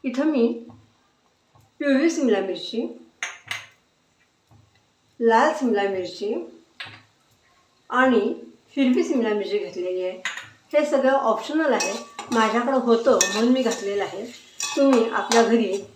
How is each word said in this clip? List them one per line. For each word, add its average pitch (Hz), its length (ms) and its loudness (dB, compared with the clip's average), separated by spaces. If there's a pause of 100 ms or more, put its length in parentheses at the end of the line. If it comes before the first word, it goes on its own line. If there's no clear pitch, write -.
इथं 269 200 -2
मी 247 400 0 (1120)
पिवळी 285 320 2
सिमला 226 300 0
मिरची, 190 580 -6 (2250)
लाल 233 320 4
सिमला 233 300 0
मिरची 196 680 -4 (1400)
आणि 247 440 2 (420)
हिरवी 269 280 2
सिमला 233 240 0
मिरची 202 300 -2
घेतलेली 185 440 -6
आहे. 185 200 -8 (500)
हे 294 140 4
सगळं 262 260 2
ऑप्शनल 277 600 0
आहे, 190 200 0 (380)
माझ्याकडं 233 420 0
होतं 233 460 2 (160)
म्हणून 233 180 2
मी 262 100 2
घातलेलं 202 420 -2
आहे. 202 220 -10 (500)
तुम्ही 262 340 4
आपल्या 226 320 2
घरी 208 340 2 (200)